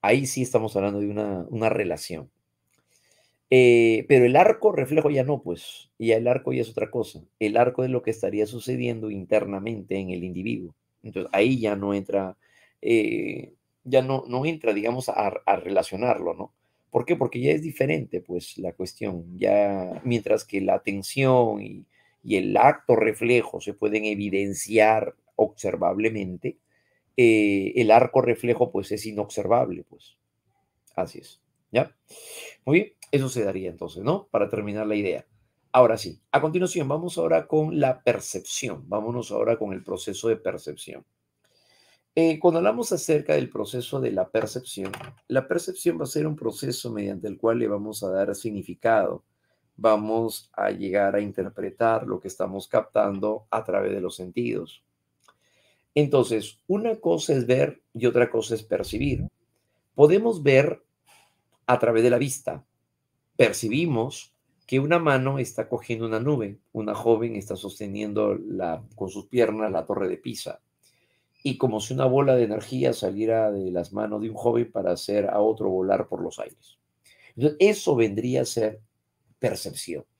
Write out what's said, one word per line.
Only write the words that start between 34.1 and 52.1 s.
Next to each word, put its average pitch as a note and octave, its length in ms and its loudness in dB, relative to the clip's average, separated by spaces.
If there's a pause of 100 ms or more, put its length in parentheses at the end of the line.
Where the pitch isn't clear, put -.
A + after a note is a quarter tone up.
Para G2+ 200 0
terminar G#2 360 -4
la G#2+ 100 -2
idea. F#2+ 300 -2 (460)
Ahora A#2 260 6
sí, - 240 -12 (100)
a C3+ 100 4
continuación, E3+ 460 -2
vamos E3 300 -6
ahora E3 300 2
con D#3 320 0
la C3 240 0
percepción. G2+ 840 -4
Vámonos A2 440 -6
ahora A2 260 0
con G2+ 160 -6
el F#2+ 100 -10
proceso F#2+ 440 -6
de A2 80 2
percepción. - 720 -10 (1080)
Eh, D#3+ 240 2
cuando E3 220 4
hablamos A3 320 0
acerca D#3 420 0
del C#3 160 0
proceso A#2+ 500 -6
de B2 120 -2
la F#2 180 -2
percepción, G2+ 600 -6 (360)
la B2+ 200 0
percepción E3+ 520 -2
va D#3 40 -4
a C3 40 -6
ser D3+ 200 -2
un D3+ 80 -4
proceso A#2+ 560 -8
mediante G2+ 360 -6
el F#2+ 100 -10
cual A2+ 220 0
le A2+ 80 0
vamos G#2 360 -6
a F#2+ 60 -4
dar G2 260 -2
significado. G2+ 880 -2 (540)
Vamos A2 760 0
a G2+ 160 0
llegar G2 460 0
a G#2 60 0
interpretar G2+ 840 -2
lo G2+ 140 -6